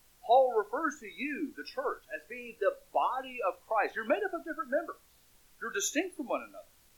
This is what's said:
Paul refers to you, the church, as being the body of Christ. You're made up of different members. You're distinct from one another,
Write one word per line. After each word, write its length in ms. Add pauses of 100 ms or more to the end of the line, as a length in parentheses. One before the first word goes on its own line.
(220)
Paul 320
refers 480
to 80
you, 480
the 80
church, 480
as 160
being 320
the 160 (160)
body 480
of 240
Christ. 320
You're 80
made 180
up 140
of 80
different 240
members. 320 (580)
You're 140
distinct 420
from 140
one 160
another, 240 (280)